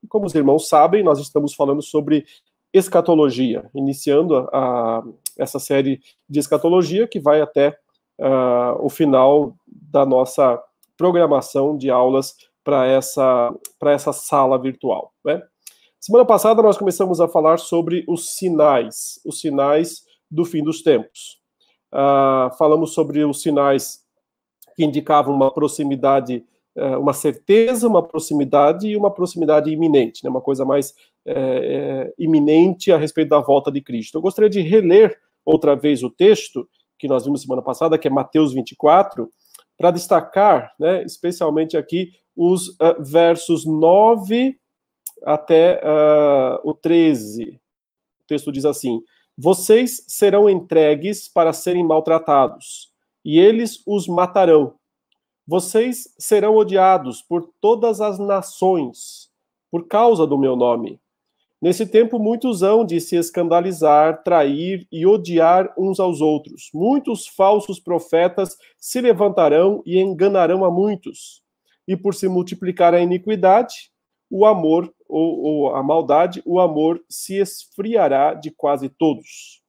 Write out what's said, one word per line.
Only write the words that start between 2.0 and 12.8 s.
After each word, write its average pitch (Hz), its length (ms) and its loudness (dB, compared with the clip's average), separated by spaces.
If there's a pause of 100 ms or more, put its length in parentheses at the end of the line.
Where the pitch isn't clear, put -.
escatologia, 151 880 0 (100)
iniciando 139 640 -2
a, 127 160 -2
a, 120 520 -2 (340)
essa 135 200 -6
série 139 440 -2 (260)
de 147 100 -4
escatologia 170 720 0
que 226 100 -10
vai 151 220 2
até, 147 400 0 (420)
ah, 127 580 0
o 143 100 -4
final 139 680 2 (120)
da - 380 -2
nossa 131 560 0 (340)
programação 151 800 0
de 135 140 -6
aulas 127 460 0 (280)
pra 139 220 0